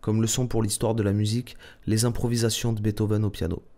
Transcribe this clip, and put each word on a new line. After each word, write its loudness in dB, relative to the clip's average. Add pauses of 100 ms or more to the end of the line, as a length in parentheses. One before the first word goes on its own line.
comme 0
le 2
sont 0
pour 0
l'histoire 0
de 2
la 4
musique 0 (300)
les 2
improvisations 0
de -4
Beethoven 0
au 0
piano. -4 (160)